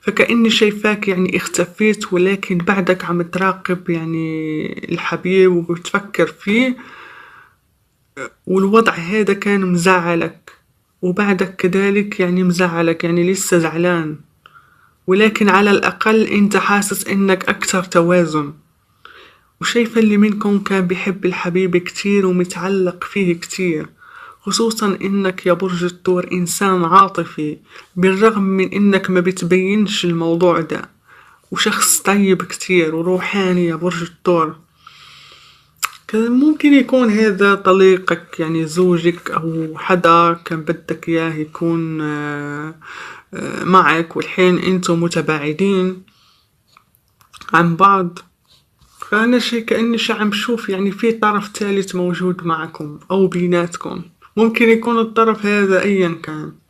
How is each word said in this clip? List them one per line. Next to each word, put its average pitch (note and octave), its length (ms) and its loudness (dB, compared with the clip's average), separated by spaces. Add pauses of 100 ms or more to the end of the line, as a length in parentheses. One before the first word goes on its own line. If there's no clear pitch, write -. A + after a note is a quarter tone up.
فكأني A3 500 2
شايفاك G#3 580 0
يعني F#3 280 -2
اختفيت، G3+ 760 -2
ولكن F#3 460 0
بعدك F#3 460 0
عم F3 180 -2
تراقب F3+ 680 -4
يعني D#3+ 1000 -6
الحبيب F#3 600 2
وبتفكر F3 760 -2
فيه، B3 500 -2 (1700)
والوضع G3 460 2
هذا G3 400 -2
كان G3+ 400 0
مزعلك، E3+ 800 0 (500)
وبعدك F#3 540 -2
كذلك G3 640 0
يعني F3+ 220 0
مزعلك، E3+ 640 0
يعني F3 280 0
لسه F#3 260 0
زعلان، E3 580 0 (920)
ولكن G#3 420 2
على G3+ 220 4
الأقل A3 520 2
انت G3+ 340 2
حاسس G3+ 520 0
انك F#3+ 400 0
اكثر G3 340 -2
توازن. E3+ 680 2 (1080)
وشايفة A3+ 400 0
اللي G#3+ 160 4
منكم G#3 420 2
كان F#3+ 280 -2
بيحب F3+ 380 -4
الحبيب F3+ 520 -2
كتير G3 500 0
ومتعلق F3+ 800 -2
فيه F3 360 -2
كتير، D#3+ 460 -6 (540)
خصوصا A3 640 -2
انك G3 440 -2
يا F3 60 2
برج F3 320 -2
الثور F3+ 480 -2
انسان F#3 520 0
عاطفي، E3+ 720 0 (380)
بالرغم G3 460 2
من F#3+ 300 0
انك G3 380 2
ما F3+ 100 4
بتبينش F#3+ 840 0
الموضوع E3+ 560 2
ده، - 300 -8 (600)
وشخص - 500 -2
طيب G3 420 2
كتير E3+ 520 -2
وروحاني F3+ 720 0
يا D#3+ 100 -2
برج E3+ 260 -4
الثور. E3 540 -2 (1500)
كان A3+ 240 0
ممكن D4 400 4
يكون B3+ 380 4
هذا G3+ 440 4
طليقك، F#3 880 2
يعني D#3+ 260 -2
زوجك، E3+ 640 0
او D#3+ 460 -4
حدا E3+ 560 4
كان E3+ 280 -6
بدك E3 480 -8
اياه E3 260 -2
يكون، D#3+ 640 -4
آه، D3 760 -6 (600)
آه، - 300 -8
معك، E3 520 4
والحين F3+ 420 2
انتم F3+ 440 0
متباعدين E3+ 1000 -2 (1500)
عن E3+ 240 2
بعض. F#3 420 2 (920)
فأنا A#3 280 2
شي، A#3 220 -2
كأني A3+ 380 0
شي A3+ 140 -2
عم G#3 200 -2
شوف A3+ 360 -4
يعني G3 240 -2
في A3+ 200 0
طرف G#3+ 400 -2
ثالث G3 420 -4
موجود F3+ 500 -4
معكم D#3 540 -8 (120)
أو F#3+ 160 2
بيناتكم، F3 760 -2 (340)
ممكن A3+ 320 4
يكون A3+ 300 2
الطرف A3 480 0
هذا G3+ 360 2
أيا F3+ 400 0
كان. D#3 300 -12 (180)